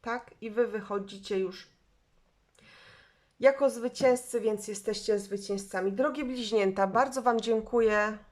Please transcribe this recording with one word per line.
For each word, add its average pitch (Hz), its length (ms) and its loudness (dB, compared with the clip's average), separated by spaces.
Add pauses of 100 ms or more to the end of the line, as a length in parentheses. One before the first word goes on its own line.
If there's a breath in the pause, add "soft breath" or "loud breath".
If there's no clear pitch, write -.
tak? 240 400 -8
I 220 100 -10
wy 233 160 2
wychodzicie 196 720 -6
już 185 320 -6 (1700 loud breath)
jako 269 280 6
zwycięzcy, 247 720 0
więc 214 260 -2
jesteście 208 520 -2
zwycięzcami. 196 720 -4
Drogie 262 340 -2
bliźnięta, 202 640 0
bardzo 254 340 0
wam 233 180 2
dziękuję 220 760 2 (140)